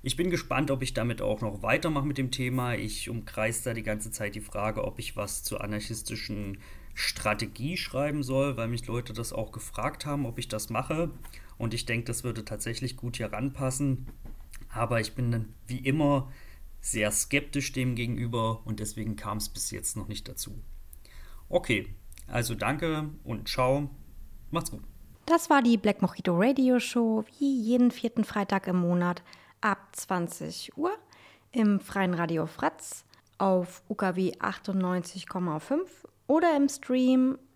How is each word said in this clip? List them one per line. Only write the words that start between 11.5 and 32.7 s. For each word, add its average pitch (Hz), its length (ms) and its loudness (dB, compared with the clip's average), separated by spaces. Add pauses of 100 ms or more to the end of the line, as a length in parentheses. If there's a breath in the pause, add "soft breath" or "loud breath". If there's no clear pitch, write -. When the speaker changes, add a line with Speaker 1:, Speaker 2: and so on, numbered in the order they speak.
Speaker 1:
Und 117 160 -2
ich 117 140 -4
denke, 117 200 -2
das - 180 -4
würde 113 200 -4
tatsächlich 117 520 -6
gut 120 200 -6
hier 107 160 -4
ranpassen. 131 760 -2 (600)
Aber 117 320 0
ich 110 140 -4
bin 123 160 0
dann 110 240 -2 (140)
wie 123 100 -6
immer 135 540 4 (480 loud breath)
sehr 104 320 2
skeptisch - 580 0
dem 123 240 0
gegenüber 113 720 0
und 107 140 -4
deswegen 107 340 -4
kam 104 240 -4
es - 100 -4
bis - 220 -6
jetzt - 260 -4
noch 104 120 -6
nicht - 200 -8
dazu. - 320 -8 (880 soft breath)
Okay, 117 460 2 (320)
also 117 300 -2
danke 151 540 0 (120)
und 117 260 -6
ciao. 135 400 4 (640)
Macht's 131 220 -2
gut. - 100 -10 (440)
Speaker 2:
Das 330 220 4
war 277 140 8
die 233 140 8
Black 202 260 4
Mojito 180 340 2
Radio 254 440 6
Show, 220 440 2 (140)
wie 269 220 2
jeden 240 300 8
vierten 226 340 0
Freitag 196 420 0
im 180 140 4
Monat 175 420 4 (380 loud breath)
ab 202 180 2 (140)
zwanzig - 840 -4
Uhr 320 140 0 (640 soft breath)
im 208 260 6
Freien 190 360 2
Radio 165 320 0
Fratz - 580 -4 (340 soft breath)